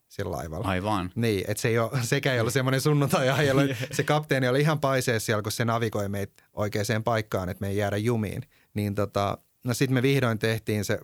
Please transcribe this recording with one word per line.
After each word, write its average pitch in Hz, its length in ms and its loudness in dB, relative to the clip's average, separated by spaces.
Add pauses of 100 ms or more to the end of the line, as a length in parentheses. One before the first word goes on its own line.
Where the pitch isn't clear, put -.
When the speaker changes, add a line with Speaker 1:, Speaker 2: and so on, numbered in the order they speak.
Speaker 1:
sillä 95 240 -8
laivalla. 78 360 -8
Speaker 2:
Aivan. 92 480 -2
Speaker 1:
Niin, 110 320 0
että 107 140 -4
se 123 60 0
ei 113 120 2
oo, 113 120 -2 (100)
<laughs> - 0 -
sekään 139 320 0
ei 120 60 0
ollut 113 140 0
semmoinen 131 280 2
sunnuntai-ajelu, 139 800 4
että 139 160 2 (160)
Speaker 2:
<laughs> - 40 -8
Speaker 1:
se 139 80 0
kapteeni 147 440 2
oli 131 140 2
ihan 151 180 2
paiseessa 131 460 0
siellä, 107 180 0
kun 107 80 -4
se 117 140 -2
navigoi 113 440 0
meitä 101 340 -6 (100)
oikeaan 107 500 -2
paikkaan, 107 460 -2
että - 120 -6
me 98 80 -4
ei 98 80 -2
jäädä 101 200 0
jumiin. 110 440 -2 (320)
Niin 104 220 -2
tota, 101 420 0 (280)
no 123 80 -2
sit 131 160 0
me 127 120 2
vihdoin 123 380 2
tehtiin 110 460 0
se 104 180 -2